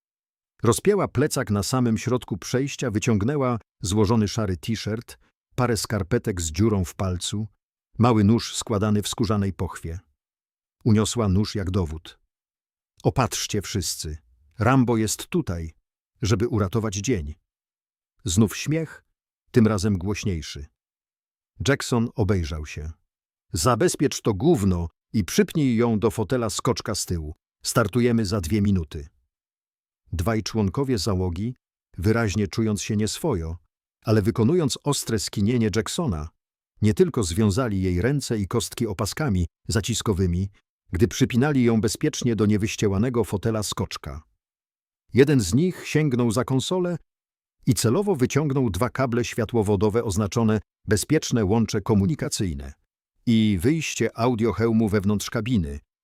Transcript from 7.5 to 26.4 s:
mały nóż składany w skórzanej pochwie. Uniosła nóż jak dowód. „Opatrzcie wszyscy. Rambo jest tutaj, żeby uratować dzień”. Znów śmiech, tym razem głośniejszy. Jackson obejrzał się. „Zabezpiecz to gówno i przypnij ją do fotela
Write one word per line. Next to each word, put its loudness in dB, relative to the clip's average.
mały 4
nóż 2
składany 0
w -8
skórzanej -2
pochwie. -10
Uniosła 2
nóż 2
jak -4
dowód. -4
„Opatrzcie -2
wszyscy. -6
Rambo 4
jest -2
tutaj, -4
żeby 2
uratować -2
dzień”. -4
Znów 2
śmiech, -6
tym 6
razem 0
głośniejszy. -6
Jackson 0
obejrzał -2
się. -10
„Zabezpiecz 0
to 2
gówno 2
i 2
przypnij 2
ją 2
do 2
fotela -2